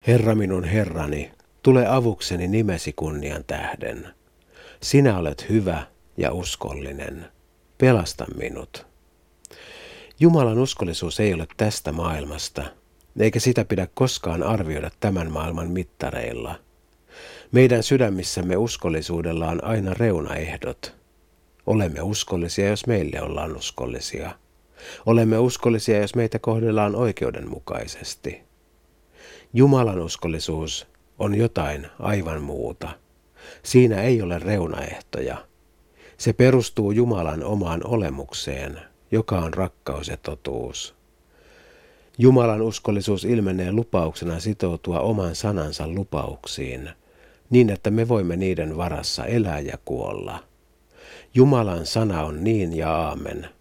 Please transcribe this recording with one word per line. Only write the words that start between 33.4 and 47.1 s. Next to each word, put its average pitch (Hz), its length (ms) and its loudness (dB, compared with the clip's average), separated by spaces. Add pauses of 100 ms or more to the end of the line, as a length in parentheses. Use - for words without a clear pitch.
Siinä 113 400 6
ei 117 200 2
ole 87 160 -4
reunaehtoja. 82 1080 -6 (680)
Se - 160 2
perustuu 120 600 6
Jumalan 95 520 2
omaan 87 420 -2
olemukseen, 69 920 -4 (300)
joka 107 280 2
on 82 160 -2
rakkaus 76 540 -6
ja 76 80 -8
totuus. 64 800 -10 (1200)
Jumalan 120 440 8
uskollisuus 101 600 -2
ilmenee 95 480 0
lupauksena 85 680 -2
sitoutua 87 600 -2
oman 92 340 -2
sanansa 78 540 -4
lupauksiin, 73 1040 -8 (600)